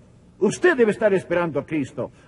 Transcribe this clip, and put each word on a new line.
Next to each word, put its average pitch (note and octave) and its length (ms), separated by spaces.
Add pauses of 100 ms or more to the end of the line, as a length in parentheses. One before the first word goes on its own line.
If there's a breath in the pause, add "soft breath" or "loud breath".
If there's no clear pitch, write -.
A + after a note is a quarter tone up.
(400)
Usted D#4+ 360
debe A#3 160
estar G#3 220
esperando E3+ 480
a - 40
Cristo. B2+ 460 (160 soft breath)